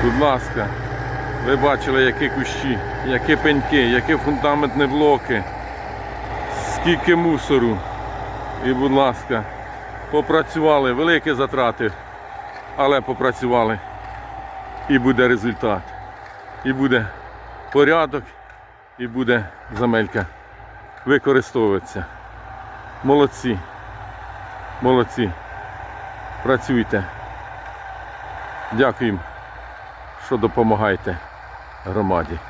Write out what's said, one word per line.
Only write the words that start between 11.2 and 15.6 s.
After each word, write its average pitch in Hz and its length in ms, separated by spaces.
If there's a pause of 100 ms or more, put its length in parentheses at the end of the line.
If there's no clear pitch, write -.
затрати, 120 580 (840)
але 139 240
попрацювали. 120 760 (1080)
І 139 100
буде 123 280
результат. 110 540 (840)